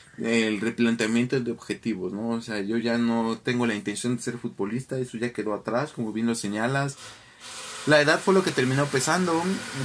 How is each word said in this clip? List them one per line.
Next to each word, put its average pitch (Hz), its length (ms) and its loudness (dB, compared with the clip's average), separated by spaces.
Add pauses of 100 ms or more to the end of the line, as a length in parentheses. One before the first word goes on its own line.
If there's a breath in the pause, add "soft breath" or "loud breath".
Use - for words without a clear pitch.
(180 loud breath)
el 110 420 2
replanteamiento 117 800 2
de 120 120 -2
objetivos, 95 600 -6
¿no? 110 180 -4
O 117 120 -2
sea, 110 180 -6
yo 101 160 -2
ya 117 220 0
no 117 440 0
tengo 123 220 0
la 113 100 2
intención 104 420 -4
de 113 60 -10
ser 117 140 -6
futbolista, 117 600 -6
eso 127 180 -6
ya 117 160 -4
quedó 104 220 -4
atrás, 113 380 -2
como 110 200 -6
bien 113 140 -2
lo 117 80 2
señalas. 123 640 -2 (920 loud breath)
La 147 160 8
edad 156 180 6
fue 190 140 4
lo 190 80 6
que 180 80 0
terminó 135 360 2
pesando, 165 560 2 (420)